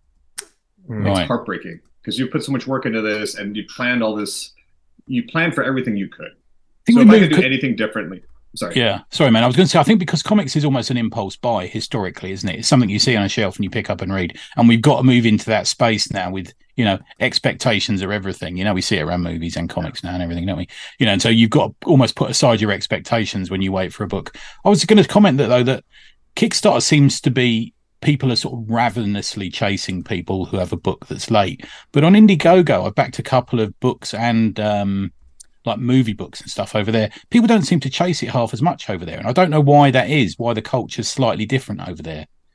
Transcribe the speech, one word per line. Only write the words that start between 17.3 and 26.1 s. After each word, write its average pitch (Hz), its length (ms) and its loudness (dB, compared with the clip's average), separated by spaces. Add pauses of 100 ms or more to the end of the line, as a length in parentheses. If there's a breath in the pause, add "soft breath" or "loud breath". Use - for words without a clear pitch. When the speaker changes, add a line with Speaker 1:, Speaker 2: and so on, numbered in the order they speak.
Speaker 3:
are 98 100 -4
everything. 95 440 -8
You 92 80 -4
know, 101 100 0
we 92 80 -2
see - 140 -2
it 78 60 -2
around 85 200 -4
movies 85 340 -6
and 85 140 -6
comics 80 340 -10
now 90 100 -8
and 90 80 -6
everything, 85 240 -6
don't 98 120 -6
we? - 100 -10 (300 loud breath)
You 123 80 0
know, 101 60 2
and 92 100 0
so - 60 2
you've 113 220 4
got - 300 0
to - 60 -12
almost 131 300 4
put 123 140 -2
aside 117 300 2
your 107 120 -2
expectations 98 800 -4
when 95 120 -2
you 95 100 -2
wait 95 200 -4
for - 120 -8
a - 40 -8
book. - 280 -8 (280 loud breath)
I - 40 4
was 151 160 4
gonna 208 200 6
comment 190 340 4
that, 127 100 2
though, 123 140 4
that 123 220 0 (500 soft breath)